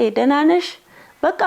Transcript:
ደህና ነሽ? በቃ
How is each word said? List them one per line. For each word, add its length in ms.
ደህና 240
ነሽ? 220
በቃ 280